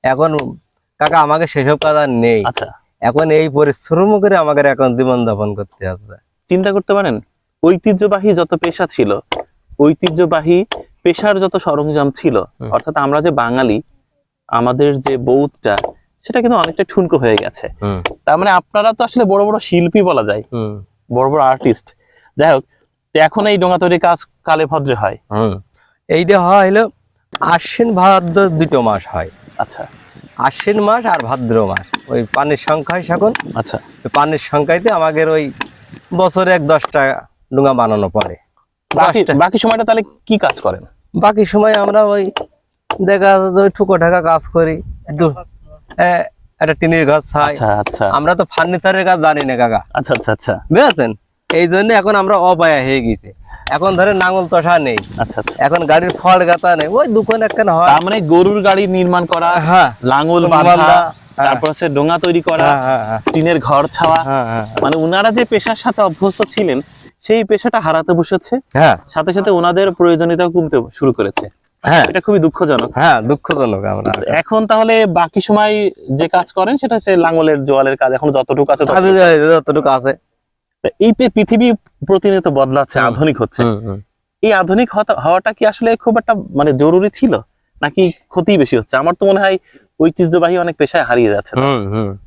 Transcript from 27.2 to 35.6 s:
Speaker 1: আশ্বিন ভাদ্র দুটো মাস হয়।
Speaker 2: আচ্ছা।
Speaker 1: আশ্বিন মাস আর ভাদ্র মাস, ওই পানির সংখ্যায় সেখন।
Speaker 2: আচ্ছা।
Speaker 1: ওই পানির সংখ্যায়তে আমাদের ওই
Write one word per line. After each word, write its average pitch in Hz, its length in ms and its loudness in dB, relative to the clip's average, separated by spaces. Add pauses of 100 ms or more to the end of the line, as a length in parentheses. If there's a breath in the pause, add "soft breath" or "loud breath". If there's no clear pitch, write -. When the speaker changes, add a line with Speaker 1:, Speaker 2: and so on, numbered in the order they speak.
Speaker 1:
আশ্বিন 185 560 -2
ভাদ্র 185 540 2
দুটো 156 320 0
মাস 107 260 -2
হয়। 82 220 -8 (280)
Speaker 2:
আচ্ছা। - 300 -10 (500)
Speaker 1:
আশ্বিন 214 420 -2
মাস 220 260 0
আর 175 140 -2
ভাদ্র 117 460 -2
মাস, 95 220 -8 (200)
ওই 120 260 -4
পানির 143 240 -2
সংখ্যায় 160 460 -4
সেখন। 175 300 -2 (220)
Speaker 2:
আচ্ছা। - 220 -8 (280)
Speaker 1:
ওই 123 80 -8
পানির 151 240 2
সংখ্যায়তে 165 540 -2
আমাদের 160 380 0
ওই 156 220 -2 (600)